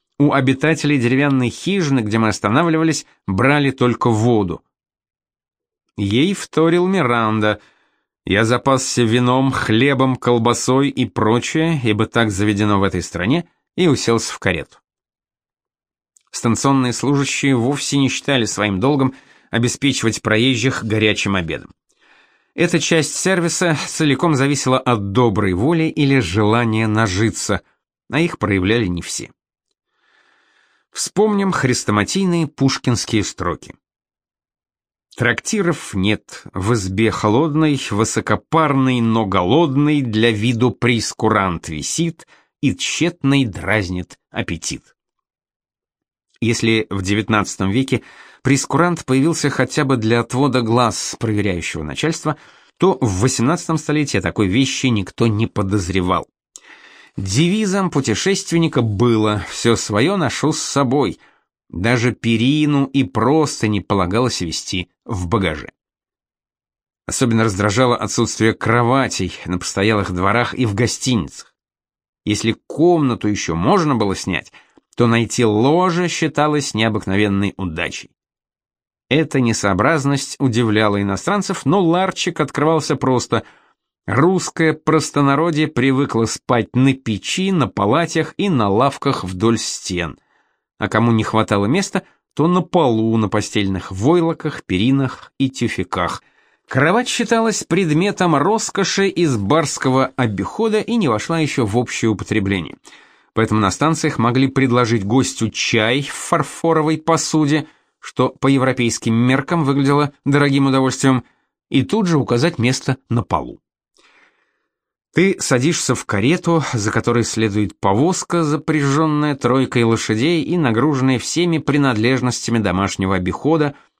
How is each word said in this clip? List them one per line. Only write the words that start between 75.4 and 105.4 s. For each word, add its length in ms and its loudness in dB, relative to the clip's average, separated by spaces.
ложе 640 2
считалось 640 -2
необыкновенной 840 0
удачей. 540 -6
Эта 320 0
несообразность 960 0
удивляла 640 2
иностранцев, 640 -4
но 160 2
ларчик 600 -2
открывался 560 0
просто. 480 0
Русское 680 0
простонародье 960 0
привыкло 580 0
спать 480 -2
на 200 4
печи, 580 -4
на 160 0
палатях 680 -2
и 140 -2
на 180 2
лавках 560 0
вдоль 340 0
стен. 600 -6
А 100 -2
кому 240 2
не 120 2
хватало 400 0
места, 380 -2
то 120 0
на 140 2
полу, 560 2
на 120 2
постельных 640 -2
войлоках, 720 -2
перинах 760 0
и 100 0
тюфяках. 760 -4
Кровать 400 0
считалась 560 -2
предметом 720 0
роскоши 720 0
из 300 0
барского 800 0
обихода 640 -2
и 160 -2
не 120 2
вошла 300 -2
еще 260 0
в 140 0
общее 320 -2
употребление. 640 -4
Поэтому 280 2
на 100 2
станциях 480 -2
могли 300 2
предложить 560 2
гостю 440 0